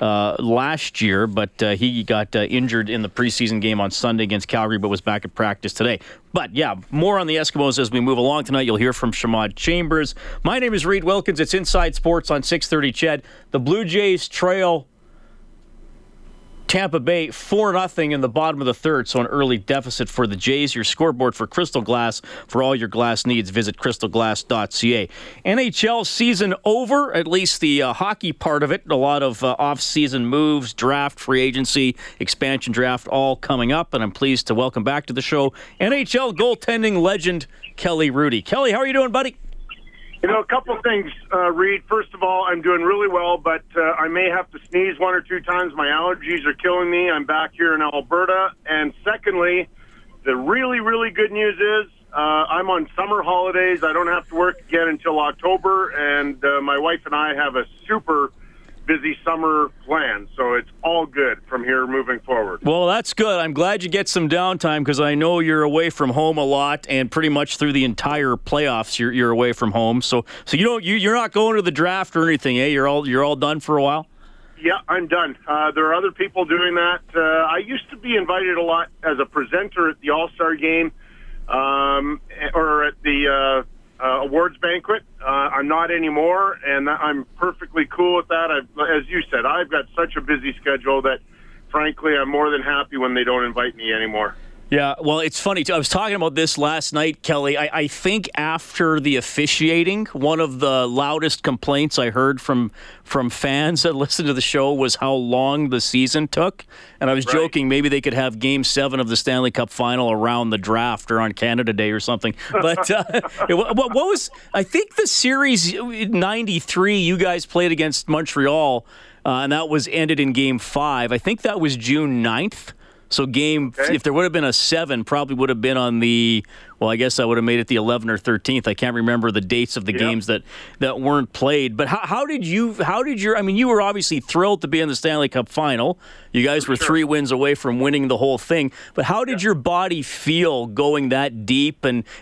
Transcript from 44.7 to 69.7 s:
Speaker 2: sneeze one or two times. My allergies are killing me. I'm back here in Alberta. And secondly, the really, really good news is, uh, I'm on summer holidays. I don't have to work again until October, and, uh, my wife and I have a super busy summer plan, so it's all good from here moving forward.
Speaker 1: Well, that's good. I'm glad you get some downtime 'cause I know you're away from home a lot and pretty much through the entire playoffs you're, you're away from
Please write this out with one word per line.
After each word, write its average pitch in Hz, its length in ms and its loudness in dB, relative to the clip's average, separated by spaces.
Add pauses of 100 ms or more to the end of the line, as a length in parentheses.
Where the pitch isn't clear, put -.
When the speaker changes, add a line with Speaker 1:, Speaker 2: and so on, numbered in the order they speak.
Speaker 2:
sneeze 180 280 0
one 180 160 0
or 180 60 0
two 180 200 -6
times. 175 360 -2
My 151 120 -2
allergies 160 580 -2
are 143 80 0
killing 180 360 0
me. 175 200 2
I'm 151 160 -2
back 156 260 -2
here 165 220 2
in 156 80 0
Alberta. 175 680 0 (140)
And 151 280 -2 (120)
secondly, 180 640 0 (560)
the 131 100 0
really, 240 460 0
really 226 300 0
good 208 200 0
news 208 300 0
is, 208 320 0 (200)
uh, - 40 -8
I'm 156 540 0
on 165 260 0
summer 202 260 0
holidays. 180 640 0
I 156 80 2
don't 170 160 0
have 180 220 -2
to 165 40 -10
work 175 320 2
again 165 220 2
until 156 320 0
October, 185 720 0
and, 143 540 -2
uh, 139 180 2
my 139 160 0
wife 160 260 -2
and 151 100 -4
I 151 200 0
have 143 200 -2
a 123 120 -2 (200)
super 156 460 0 (540)
busy 151 380 -2
summer 160 440 0 (160)
plan, 127 520 -2
so 123 180 0
it's 120 140 -2 (120)
all 165 260 0
good 131 420 -2
from 127 160 -4
here 131 240 0
moving 127 320 -2
forward. 110 420 -2
Speaker 1:
Well, 175 240 2
that's 208 280 0
good. 208 260 2
I'm 160 120 -2
glad 175 300 0
you 185 60 -6
get 185 200 0
some 170 200 0
downtime 165 580 0
'cause 143 140 0
I 147 160 2
know 165 240 2
you're 156 240 2
away 156 260 2
from 139 200 0
home 156 280 2
a 147 60 2
lot 139 440 0
and 131 220 -2
pretty 160 180 0
much 143 280 0
through 147 160 0
the 139 100 2
entire 135 540 0
playoffs 135 640 -2
you're, 120 100 0
you're 120 220 2
away 120 200 4
from 110 200 -2